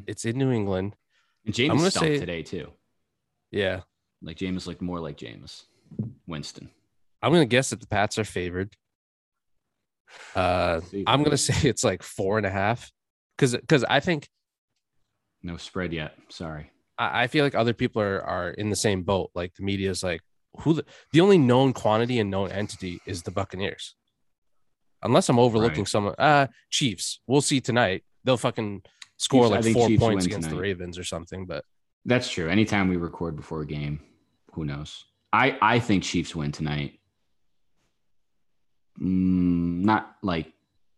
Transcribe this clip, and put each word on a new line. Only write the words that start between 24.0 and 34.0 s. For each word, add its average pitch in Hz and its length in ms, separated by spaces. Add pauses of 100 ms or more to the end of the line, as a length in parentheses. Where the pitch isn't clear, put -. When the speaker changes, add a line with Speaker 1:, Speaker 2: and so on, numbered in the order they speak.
Speaker 1:
Unless 135 260
I'm 127 100
overlooking 117 400
Speaker 2:
Right. 98 80
Speaker 1:
someone. 104 320
Uh, 143 260 (240)
Chiefs. - 560
We'll 135 160
see 135 180
tonight. 113 440 (200)
They'll 127 140
fucking 107 460 (340)
score, 123 280
Speaker 2:
Chiefs, 113 60
I 101 40
Speaker 1:
like, 117 80
Speaker 2:
think 113 140
Speaker 1:
four 117 100
Speaker 2:
Chiefs 110 120
Speaker 1:
points 107 260
Speaker 2:
win 87 60
Speaker 1:
against 80 180
the 78 60
Speaker 2:
tonight. 87 60
Speaker 1:
Ravens 90 380
or 90 40
something, 90 440
but 76 180 (400)
Speaker 2:
That's 123 240
true. 85 200
Anytime 101 380
we 90 100
record 85 380
before 78 260
a 78 40
game, 73 340 (520)